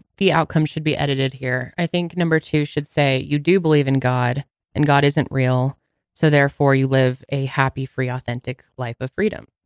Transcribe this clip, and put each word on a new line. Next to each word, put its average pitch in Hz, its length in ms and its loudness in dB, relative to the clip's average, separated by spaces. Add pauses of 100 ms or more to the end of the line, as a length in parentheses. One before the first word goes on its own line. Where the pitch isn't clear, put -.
(180)
the 190 140 2
outcome 160 340 2
should 156 180 -8
be 151 120 -2
edited 135 380 -2
here. 127 420 -6
I 170 100 -2
think 175 300 -4
number 165 220 2
two 151 260 -2
should 147 220 -6
say, 135 320 0
"You 147 200 -2
do 175 200 2
believe 151 300 2
in 135 100 2
God, 127 460 -2 (300)
and 147 120 2
God 143 180 4
isn't 143 260 0
real, 127 460 0 (380)
so 160 160 2
therefore 143 440 2
you 135 120 2
live 131 440 0
a 139 160 -4
happy, 135 400 -2
free, 127 220 -6
authentic 123 540 -8 (140)
life 120 240 -8
of 131 120 -6
freedom." - 360 -4 (180)